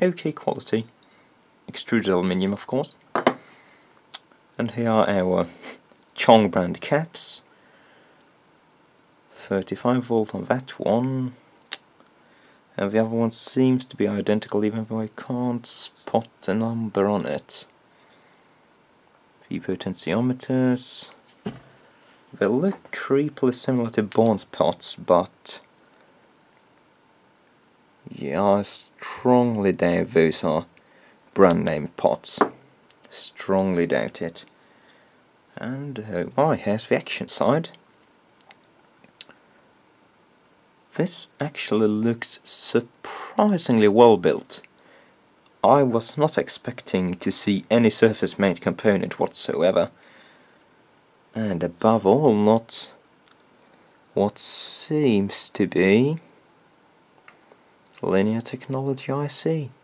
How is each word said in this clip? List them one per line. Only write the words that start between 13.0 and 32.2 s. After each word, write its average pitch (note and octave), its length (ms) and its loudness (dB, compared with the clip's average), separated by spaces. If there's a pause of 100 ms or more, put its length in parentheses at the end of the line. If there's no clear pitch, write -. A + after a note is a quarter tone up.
one A#2 220 0
seems B2+ 540 0
to - 120 -20
be G2+ 100 0
identical, G#2 560 -2
even A2 220 -4
though A2 160 -6
I G#2+ 160 -8
can't B2 500 -6
spot - 800 -6
a F#2 60 -2
number A2 560 -2
on G#2 160 -2
it. - 400 -10 (1800)
The E2+ 100 -8
potentiometers. B2 1500 -2 (1200)
They - 140 -2
look C#3+ 460 -2
creepily C#3 640 -2
similar B2 360 -2
to A2 120 0
Bond's A2 420 2
pots, - 500 -2
but - 680 0 (2500)
yeah, C#2+ 360 -4
I G2+ 180 4
strongly A#2+ 1120 0
doubt F2 400 0
those D#2+ 320 2
are D#2+ 240 -2 (640)
brand F2 320 6
name D2+ 220 -4 (100)
pots. - 420 -2 (680)